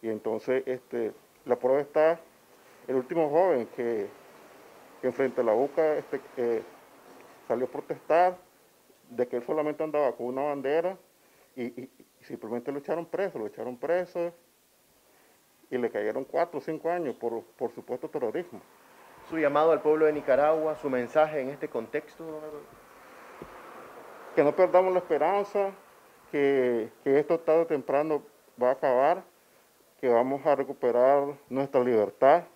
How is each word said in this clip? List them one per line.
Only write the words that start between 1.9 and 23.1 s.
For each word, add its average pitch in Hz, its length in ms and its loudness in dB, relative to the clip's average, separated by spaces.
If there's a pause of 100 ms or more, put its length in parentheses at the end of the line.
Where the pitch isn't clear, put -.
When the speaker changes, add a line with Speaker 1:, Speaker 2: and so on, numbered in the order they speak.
Speaker 1:
el 127 80 -2
último 147 340 0
joven 151 460 2
que, 117 320 -4 (960)
que 127 60 -2
enfrente 127 340 -2
a - 20 0
la 113 100 4
uca, 143 440 0
este, 143 240 -8 (160)
eh, 117 260 -2 (840)
salió 123 180 -2
a - 40 -10
protestar 165 680 0 (720)
de 120 180 -2
que 123 100 -6
él 120 60 -4
solamente 151 400 -4
andaba 147 320 0
con 120 120 -6
una 131 160 -4
bandera 147 540 -2 (580)
y, 127 80 -6
y, 123 260 -10 (320)
y - 20 -20
simplemente 120 480 -8
lo 143 80 -6
echaron 165 260 -6
preso, 170 340 -6
lo 107 80 -6
echaron 120 300 -10
preso 175 560 -4 (1400)
y 127 80 -4
le 117 100 -2
cayeron 107 340 -4
cuatro 156 360 -4
o - 20 -10
cinco 160 300 -6
años 160 240 -4
por, 117 280 -6 (140)
por 120 160 -4
supuesto 123 340 -10
terrorismo. 131 540 -6 (680)
Speaker 2:
Su 165 80 -6
llamado 151 340 4
al 151 100 2
pueblo 156 240 4
de 151 80 4
Nicaragua, 151 640 2
su 147 140 -6
mensaje 143 520 0
en 131 80 -4
este 147 180 -10
contexto, 143 560 -8
don 160 120 -12
Álvaro. 151 260 -14 (1700)